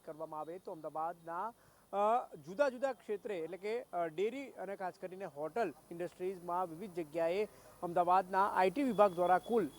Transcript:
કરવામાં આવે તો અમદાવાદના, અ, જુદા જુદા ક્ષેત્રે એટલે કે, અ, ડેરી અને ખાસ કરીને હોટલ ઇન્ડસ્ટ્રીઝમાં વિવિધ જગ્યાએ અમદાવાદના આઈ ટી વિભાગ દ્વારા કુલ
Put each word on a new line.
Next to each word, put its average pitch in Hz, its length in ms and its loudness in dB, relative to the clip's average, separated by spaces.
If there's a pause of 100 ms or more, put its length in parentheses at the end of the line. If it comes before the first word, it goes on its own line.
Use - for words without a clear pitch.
કરવામાં 156 340 -10
આવે 165 180 -10
તો 196 140 -12
અમદાવાદના, 170 800 -6 (400)
અ, 208 340 4 (200)
જુદા 202 220 2
જુદા 254 240 -2
ક્ષેત્રે 208 460 -6
એટલે 165 180 -6
કે, 214 240 -4
અ, 175 260 -2
ડેરી 220 400 -2
અને 196 300 -8
ખાસ 180 160 -4 (100)
કરીને 185 220 -8
હોટલ 156 500 -2 (160)
ઇન્ડસ્ટ્રીઝમાં 175 760 -2
વિવિધ 170 300 -10
જગ્યાએ 170 520 0 (340)
અમદાવાદના 185 640 4
આઈ 190 240 4
ટી 269 120 0
વિભાગ 208 300 6
દ્વારા 175 260 4
કુલ 214 280 0 (120)